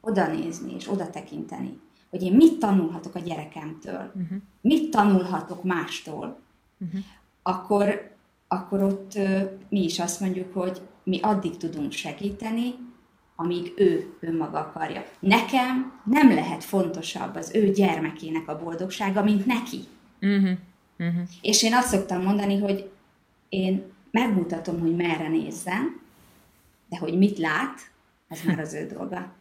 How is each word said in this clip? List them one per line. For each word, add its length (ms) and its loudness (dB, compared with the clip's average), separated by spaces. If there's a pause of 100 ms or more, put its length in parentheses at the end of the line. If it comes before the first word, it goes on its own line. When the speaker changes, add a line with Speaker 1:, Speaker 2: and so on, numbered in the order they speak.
Speaker 1:
odanézni 720 -2
és 160 -10
oda 200 -2
tekinteni, 680 -10 (320)
hogy 120 -6
én 100 2
mit 260 10
tanulhatok 560 2
a 60 -8
gyerekemtől, 920 -10
Speaker 2:
Mhm. 200 -6 (260)
Speaker 1:
mit 300 4
tanulhatok 760 2
mástól, 760 -6 (400)
Speaker 2:
Mhm. 180 -8 (460)
Speaker 1:
akkor, 720 0 (340)
akkor 340 -2
ott, 320 -2
ö, 240 0 (300)
mi 160 0
is 160 -2
azt 200 -4
mondjuk, 340 -4
hogy 260 -4 (220)
mi 200 -2
addig 340 0
tudunk 360 -6
segíteni, 840 -6 (640)
amíg 400 -4
ő 440 2
önmaga 380 -4
akarja. 460 -6 (140)
Nekem 880 2
nem 300 8
lehet 300 -2
fontosabb 720 -4
az 200 -8
ő 160 6
gyermekének 800 0
a 100 -6
boldogsága, 640 -2
mint 240 4
neki. 320 -2 (420)
Speaker 2:
Mhm. 300 4 (460)
Mhm. 240 -2 (200)
Speaker 1:
És 220 2
én 120 4
azt 140 4
szoktam 340 0
mondani, 360 2
hogy 320 -2 (580)
én 440 -2 (180)
megmutatom, 680 -2
hogy 160 2
merre 320 -2
nézzen, 720 -4 (880)
de 100 -8
hogy 200 -2
mit 200 4
lát, 520 -2 (380)
az 180 -12
már 120 0
az 160 -8
ő 120 -8
dolga. 540 -10